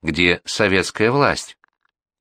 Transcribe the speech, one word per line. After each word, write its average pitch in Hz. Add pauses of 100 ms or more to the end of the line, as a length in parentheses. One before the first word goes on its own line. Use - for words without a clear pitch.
где 85
советская 101
власть». 127 (640)